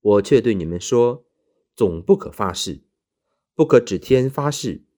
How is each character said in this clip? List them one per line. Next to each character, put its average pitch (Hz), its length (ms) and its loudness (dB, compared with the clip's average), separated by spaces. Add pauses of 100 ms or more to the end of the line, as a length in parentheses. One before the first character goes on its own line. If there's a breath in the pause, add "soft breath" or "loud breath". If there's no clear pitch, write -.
我 101 220 2
却 123 180 4
对 113 140 0
你 90 120 -4
们 85 120 -6
说， 120 460 -2 (500)
总 85 280 -2
不 143 140 2
可 - 140 -12
发 95 220 -6
誓， 90 300 -10 (720)
不 160 100 2
可 127 160 6
指 98 180 -6
天 131 300 0
发 143 220 -4
誓 131 340 -10 (140)